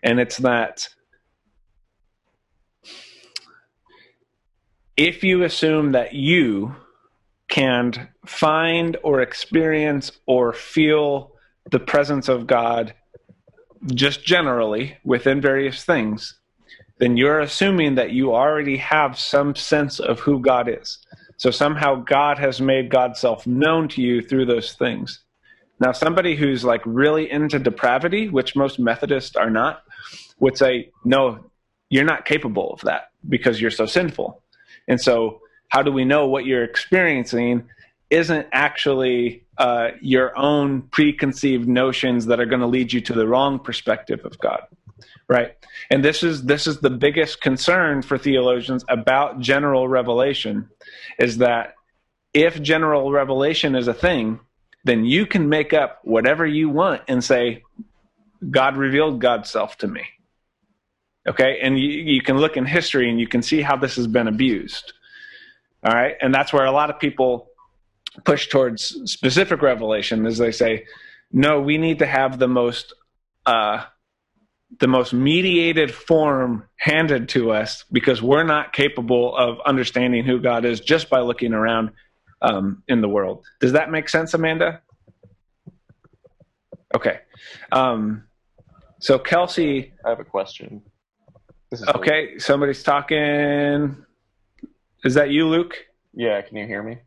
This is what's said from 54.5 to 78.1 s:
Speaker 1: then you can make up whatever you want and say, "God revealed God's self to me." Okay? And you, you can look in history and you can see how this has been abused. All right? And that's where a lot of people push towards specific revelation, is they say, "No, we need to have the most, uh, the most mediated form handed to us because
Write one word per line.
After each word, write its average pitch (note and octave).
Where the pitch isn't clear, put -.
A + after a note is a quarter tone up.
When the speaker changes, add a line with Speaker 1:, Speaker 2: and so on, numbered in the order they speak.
Speaker 1:
then A#2
you E3
can E3
make D3+
up D3+
whatever B2+
you D#3
want D#3
and B2
say, A#2+
"God C3+
revealed C#3
God's A#2+
self G#2
to G#2
me." -
Okay? C3+
And C3+
you, C#3
you D3
can C3+
look D#3
in C3
history C#3
and A#2
you A#2
can A#2+
see D#3
how C#3+
this C3
has A#2+
been A2+
abused. A2
All A2
right? A#2+
And C3
that's C#3
where C#3
a C3+
lot D3
of C#3+
people B2+
push C#3+
towards B2
specific D3
revelation, A2
is A2+
they A#2
say, A2+
"No, C#3+
we D3
need D#3+
to D3+
have C3
the B2+
most, A#2+
uh, A2+
the C3
most B2+
mediated E3
form C3+
handed D3+
to A#2
us G#2+
because A#2+